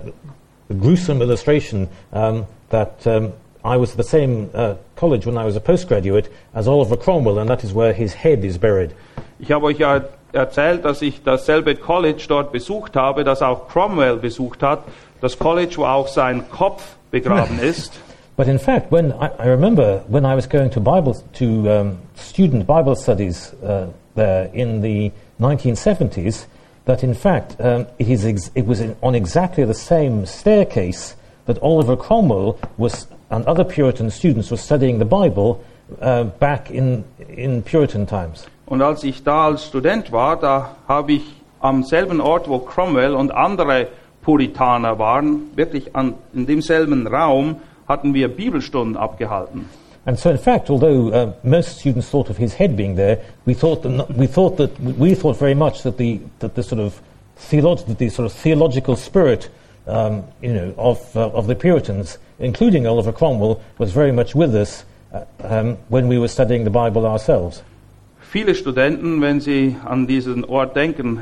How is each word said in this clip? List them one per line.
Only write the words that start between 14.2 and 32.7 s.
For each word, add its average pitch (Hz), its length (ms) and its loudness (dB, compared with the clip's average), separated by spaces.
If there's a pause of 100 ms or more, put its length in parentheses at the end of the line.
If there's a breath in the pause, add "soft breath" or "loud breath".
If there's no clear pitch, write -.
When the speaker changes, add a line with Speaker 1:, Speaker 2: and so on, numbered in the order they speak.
Speaker 2:
hat, 143 200 0 (380 loud breath)
das - 160 -2
College, 170 400 0
wo 147 80 -2
auch 135 220 0
sein 127 420 -2
Kopf - 460 -4 (160)
begraben 82 480 0
Speaker 1:
<laughs> - 20 -6
Speaker 2:
ist. - 380 -4 (360 loud breath)
Speaker 1:
But 131 120 2
in 135 100 2
fact, - 320 0
when 160 220 4
I, 143 260 -4
I 117 120 -4
remember 127 580 4
when 127 180 2
I 135 80 2
was 131 140 0
going 135 240 2
to 123 80 -2
Bible, 139 340 2 (200)
to, 123 120 -2 (240)
um, 101 280 0 (180)
student 131 500 0
Bible 143 300 2
studies, 98 640 -2
uh, 98 260 -4 (280)
there 95 380 2
in 113 280 -2
the 104 300 -2 (280 soft breath)
nineteen 127 360 0
seventies, 110 720 -2 (380 soft breath)
that 131 180 0
in 123 100 0
fact, - 460 -2
um, 123 260 0 (120)
it 113 100 -2
is 110 180 2
ex-, 101 300 -2
it 123 100 0
was 113 140 0
in, 110 240 -6
on 127 100 2
exactly 135 520 0
the 110 80 0
same 131 520 0
staircase 175 920 0 (320 soft breath)
that 120 140 -2
Oliver 147 360 2
Cromwell 117 600 2 (200)